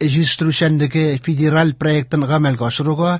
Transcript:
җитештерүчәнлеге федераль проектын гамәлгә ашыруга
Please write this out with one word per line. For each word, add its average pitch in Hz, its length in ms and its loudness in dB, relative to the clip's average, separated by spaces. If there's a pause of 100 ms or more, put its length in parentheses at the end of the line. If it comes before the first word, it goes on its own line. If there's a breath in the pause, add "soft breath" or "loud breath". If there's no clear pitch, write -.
җитештерүчәнлеге 151 1200 0
федераль 156 560 0
проектын 151 480 0
гамәлгә 135 400 0
ашыруга 156 540 -2